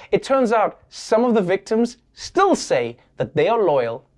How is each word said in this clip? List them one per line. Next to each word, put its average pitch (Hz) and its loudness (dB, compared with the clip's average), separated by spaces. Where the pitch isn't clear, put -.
it 202 0
turns 262 0
out 208 0
some - 0
of 240 2
the 226 2
victims 220 -2
still 370 0
say 120 -2
that 127 -6
they 151 2
are 226 0
loyal 131 -2